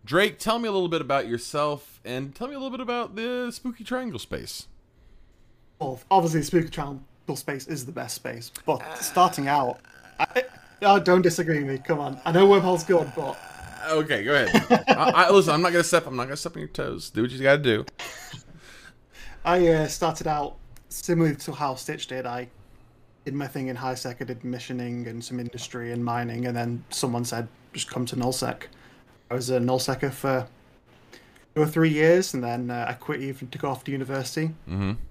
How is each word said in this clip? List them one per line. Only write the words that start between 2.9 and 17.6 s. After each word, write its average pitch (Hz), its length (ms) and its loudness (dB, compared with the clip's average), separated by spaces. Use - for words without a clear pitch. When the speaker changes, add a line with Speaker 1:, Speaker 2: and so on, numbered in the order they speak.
Speaker 1:
the 240 380 -6
Spooky 233 320 -10
Triangle 247 340 -6
space. - 480 -10
Speaker 2:
Well, 131 220 -6
obviously, 165 320 4
Spooky 160 280 2
Triangle 139 340 -8
space 139 320 -8
is 131 180 -6
the 147 60 -12
best 127 240 -8
space, 120 340 -12
but 139 160 0
starting 170 500 2
out, 139 320 2
I, - 240 0
oh, 202 160 8
don't 180 240 6
disagree 165 400 2
with 139 60 -2
me. 135 100 -4
Come 147 220 -2
on, 139 240 -6
I 165 80 0
know 190 160 10
Wormhole's 180 340 6
good, 165 320 2
but 143 240 -6
Speaker 1:
Okay, 151 340 2
go 135 100 2
ahead. 226 500 4
<laughs> - 40 0
I, 254 220 6
I, 170 40 4
listen, 185 220 8
I'm 156 100 4
not 180 100 4
gonna 170 120 4
step, 170 220 2
I'm 131 100 -8
not 123 80 -2
gonna 135 120 -8
step 165 200 -10
on 160 40 -10
your 151 80 -10
toes. - 420 -8
Do 107 120 -2
what 127 80 0
you 131 120 -8
gotta 139 200 6